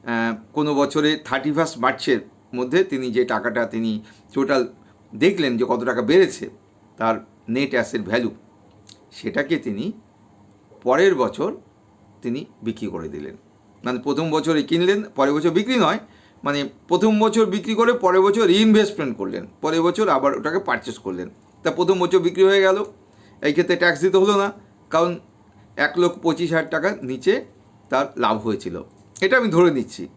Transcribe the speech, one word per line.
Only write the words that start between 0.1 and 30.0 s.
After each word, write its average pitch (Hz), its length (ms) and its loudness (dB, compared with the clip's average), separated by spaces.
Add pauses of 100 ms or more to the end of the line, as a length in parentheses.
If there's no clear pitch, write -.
কোনো 147 220 -2
বছরে 147 500 0
থার্টি 135 260 -4
ফার্স্ট 156 280 -2
মার্চের 127 400 0 (360)
মধ্যে 127 280 0
তিনি 131 280 -4
যে 120 140 2
টাকাটা 113 400 -2
তিনি 113 380 -4 (300)
টোটাল 135 340 0 (480)
দেখলেন 147 420 0
যে 120 100 0
কত 120 160 -2
টাকা 123 180 -2
বেড়েছে 151 480 2 (480)
তার 113 300 -2 (220)
নেট 135 220 -2
অ্যাসেট 117 300 -2
ভ্যালু, 110 300 -2 (800)
সেটাকে - 460 -4
তিনি 127 340 -8 (920)
পরের 160 320 4
বছর 139 400 -2 (680)
তিনি 123 240 -6 (180)
বিক্রি 110 240 -6
করে 82 220 -10
দিলেন। 73 280 -12 (460)
মানে 123 160 -4
প্রথম 147 320 -2
বছরে 156 320 0
কিনলেন, 180 400 0 (120)
পরের 135 180 2
বছর 156 160 0
বিক্রি 208 260 0
নয়, 165 240 2 (440)
মানে 143 260 -2 (180)
প্রথম 208 320 2
বছর 220 260 4
বিক্রি 202 300 -4
করে 233 180 4
পরের 190 280 4
বছর 202 260 4
রিইনভেস্টমেন্ট 202 680 4
করলেন, 95 300 -8 (140)
পরের 160 200 0
বছর 175 280 2
আবার 139 280 2
ওটাকে 156 220 -4
পারচেজ 120 380 -6
করলেন। 90 320 -8 (340)
তা 160 80 0
প্রথম 180 280 0
বছর 180 200 2
বিক্রি 180 240 2
হয়ে 196 180 6
গেল, 190 220 2 (580)
এই 147 100 0
ক্ষেত্রে 170 240 2
ট্যাক্স 170 260 0
দিতে 190 160 2
হলো 196 200 4
না, 202 140 0 (380)
কারণ 175 300 0 (560)
এক 147 220 -2
লক্ষ 175 220 0
পঁচিশ 165 340 -2
হাজার 160 160 0
টাকার 165 340 -4
নিচে 135 420 -2 (440)
তার 135 160 0 (120)
লাভ 110 200 0
হয়েছিল, 101 460 -6 (380)
এটা 190 160 2
আমি 233 100 0
ধরে 170 240 4
নিচ্ছি। 113 460 -6